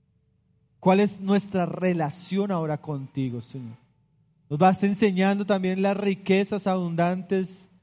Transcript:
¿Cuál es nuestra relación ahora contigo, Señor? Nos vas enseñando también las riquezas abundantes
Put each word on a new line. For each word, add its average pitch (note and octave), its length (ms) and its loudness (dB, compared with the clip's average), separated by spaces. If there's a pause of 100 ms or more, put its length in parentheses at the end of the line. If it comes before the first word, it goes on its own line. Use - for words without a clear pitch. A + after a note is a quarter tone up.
(800)
¿Cuál F#3+ 200 4
es G3+ 200 0
nuestra G3 460 0
relación F3+ 840 -2
ahora D#3 280 -2
contigo, C3+ 600 -6
Señor? A#2 360 -14 (720)
Nos D3 100 -4
vas F#3 240 6
enseñando G3+ 640 2
también F#3+ 360 0
las G3 160 2
riquezas G3 680 0
abundantes F#3 1040 -2 (140)